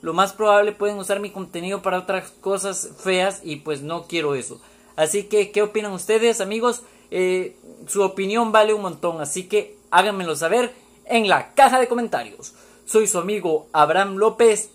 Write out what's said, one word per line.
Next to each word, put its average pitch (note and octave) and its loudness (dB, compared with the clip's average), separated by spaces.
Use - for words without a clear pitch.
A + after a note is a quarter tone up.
Lo E3 -6
más G3 0
probable G#3 4
pueden G#3 -4
usar G3 -4
mi G3+ -8
contenido F#3 -8
para F#3 -2
otras F#3 -6
cosas F#3+ -6
feas F#3+ 0
y D3+ -8
pues C#3+ -8
no E3 -8
quiero D3+ -2
eso. - -8
Así D#3 0
que, G3+ 0
¿qué G3+ 0
opinan G#3 -2
ustedes, A3 0
amigos? A3+ -2
Eh, F#3 -2
su G3 -2
opinión G3 0
vale G#3+ 6
un G#3 -2
montón, E3+ -6
así D#3+ -6
que - -4
háganmelo F#3 2
saber G#3+ -2
en A3+ 0
la D3+ 0
caja C4 6
de B3 2
comentarios. A3 -6
Soy A3 2
su F#3+ -2
amigo F3 -2
Abraham F3 2
López. A3 2